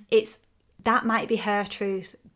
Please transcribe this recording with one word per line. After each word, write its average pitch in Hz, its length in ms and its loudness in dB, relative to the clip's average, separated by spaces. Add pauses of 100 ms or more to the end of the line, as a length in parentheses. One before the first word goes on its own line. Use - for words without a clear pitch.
(100)
it's, 220 280 2 (440)
that 233 240 2
might 226 220 0
be 226 80 2
her 202 280 0
truth. 196 500 -6 (220)